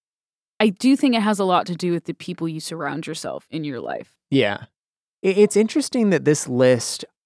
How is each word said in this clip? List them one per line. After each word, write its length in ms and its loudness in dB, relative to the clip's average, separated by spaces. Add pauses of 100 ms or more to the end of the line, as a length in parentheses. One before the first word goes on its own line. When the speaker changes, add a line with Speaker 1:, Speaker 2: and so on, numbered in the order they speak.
(600)
Speaker 1:
I 80 4
do 260 2
think 200 2
it 60 0
has 180 0
a 40 -2
lot 220 2
to 100 -6
do 160 -2
with 140 -4
the 80 -6
people 340 -8
you 140 -8
surround 460 -8
yourself 420 -10
in 160 -8
your 160 -8
life. 340 -10 (140)
Speaker 2:
Yeah. 360 0 (600)
I, 20 0
it's 300 4
interesting 540 2
that 120 2
this 240 2
list, 560 2 (220)